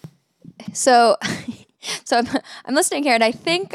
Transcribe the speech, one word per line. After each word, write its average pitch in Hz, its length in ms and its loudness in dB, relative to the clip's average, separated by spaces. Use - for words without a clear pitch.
So, 240 500 4
<laughs> - 440 -10
So 247 120 -2
I'm, 240 100 -2
I'm 262 100 -6
listening 311 280 0
here, 269 100 2
and 226 100 2
I 220 80 2
think 349 440 -4